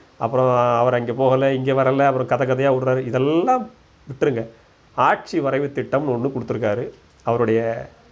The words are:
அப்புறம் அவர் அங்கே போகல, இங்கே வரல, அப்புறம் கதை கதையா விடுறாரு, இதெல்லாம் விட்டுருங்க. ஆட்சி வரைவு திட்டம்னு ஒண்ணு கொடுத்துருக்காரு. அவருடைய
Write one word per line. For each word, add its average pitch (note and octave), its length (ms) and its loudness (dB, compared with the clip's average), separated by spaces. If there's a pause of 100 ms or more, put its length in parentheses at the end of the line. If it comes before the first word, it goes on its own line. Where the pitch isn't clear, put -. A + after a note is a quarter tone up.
(160)
அப்புறம் B2 600 2
அவர் B2 160 2
அங்கே A#2+ 180 -2
போகல, C3 420 2
இங்கே C3 180 -2
வரல, C3+ 280 2
அப்புறம் C3 260 2
கதை B2+ 220 0
கதையா C3+ 220 0
விடுறாரு, C3 360 0
இதெல்லாம் D#3+ 640 0 (420)
விட்டுருங்க. B2+ 340 -2 (500)
ஆட்சி E3 440 0
வரைவு C#3 360 -2
திட்டம்னு C3+ 340 -2
ஒண்ணு B2 280 -2
கொடுத்துருக்காரு. A2+ 520 -4 (340)
அவருடைய A2+ 640 0 (240)